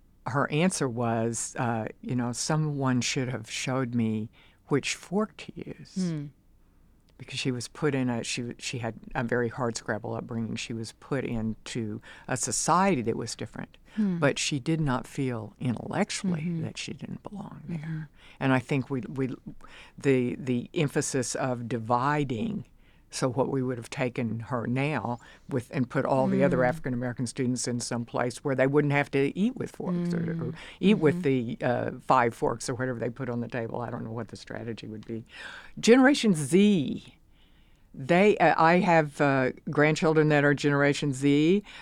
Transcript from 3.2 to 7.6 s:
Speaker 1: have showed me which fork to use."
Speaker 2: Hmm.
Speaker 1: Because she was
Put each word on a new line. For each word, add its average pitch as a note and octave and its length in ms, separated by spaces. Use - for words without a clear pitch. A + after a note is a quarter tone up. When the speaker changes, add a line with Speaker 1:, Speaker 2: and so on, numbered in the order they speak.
Speaker 1:
have A2 200
showed B2+ 460
me A2 340
which - 260
fork - 440
to - 180
use." - 400
Speaker 2:
Hmm. E3 300
Speaker 1:
Because - 200
she C3+ 140
was A#2+ 160